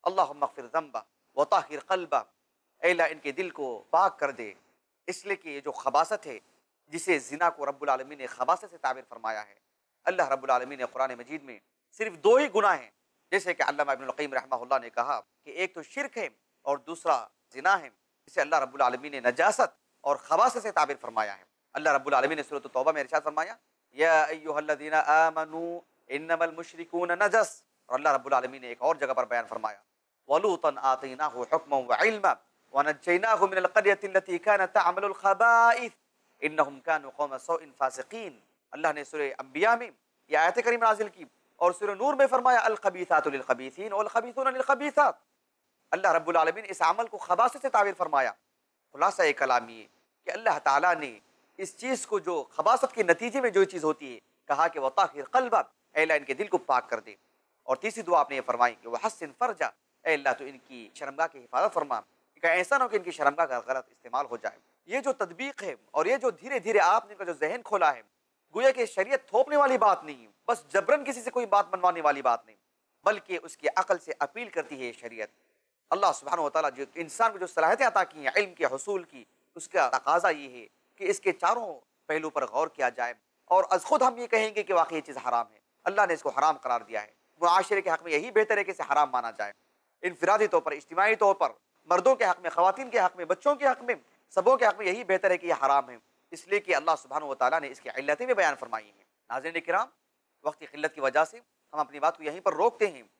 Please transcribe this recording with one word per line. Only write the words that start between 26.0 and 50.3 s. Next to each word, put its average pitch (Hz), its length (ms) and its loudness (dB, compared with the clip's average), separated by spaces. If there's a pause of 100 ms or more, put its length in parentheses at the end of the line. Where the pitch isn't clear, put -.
انما 160 360 -2
المشرکون 170 680 -6
نجس"، 202 540 0 (220)
اور 127 140 -4
اللہ 151 100 2
رب 135 160 0
العالمین 131 360 -2
نے 123 60 -16
ایک 120 140 -12
اور 156 140 0
جگہ 135 180 -2
پر 127 120 0
بیان 117 240 -4
فرمایا، 110 280 -8 (500)
وَلُوطًا 151 680 0
آتَيْنَاهُ 131 580 -6
حُكْمًا 151 260 0
وَعِلْمًا 165 560 0 (380)
وَنَجَّيْنَاهُ 175 760 2
مِنَ 190 100 -2
الْقَرْيَةِ 196 520 2
الَّتِي 185 280 0
كَانَتْ 190 360 0
تَعْمَلُ 185 320 2
الْخَبَائِثَ 233 920 4 (500)
إِنَّهُمْ 143 380 -2
كَانُوا 151 320 -4
قَوْمَ 139 220 -6
سَوْءٍ 165 280 -6 (120)
فَاسِقِينَ۔ 135 580 -6 (360)
اللہ 151 240 -4
نے 147 80 -10
سورہ 147 340 -6
انبیاء 147 380 0
میں 233 140 -12 (380)
یہ 151 100 0
آیت 175 280 4
کریم 240 180 2
نازل 214 260 2
کی 175 160 -18 (300)
اور 175 160 4
سورہ 202 200 -4
نور 233 220 0
میں 269 140 6
فرمایا، 247 360 4
"الخبیثات 180 640 0
للخبیثین 135 640 -4
والخبیثون 233 600 -2
للخبیثات۔" 269 600 2 (760)
اللہ 190 160 0
رب 165 200 4
العالمین 165 400 2
اس 190 140 -8
عمل 196 260 2
کو 214 100 -12
خباثت 220 440 2
سے 269 80 -4
تعبیر 202 280 2
فرمایا۔ 143 340 0 (600)
خلاصہ 180 280 0 (160)
کلام 123 320 0
یہ 113 140 -20 (420)
کہ 185 60 -6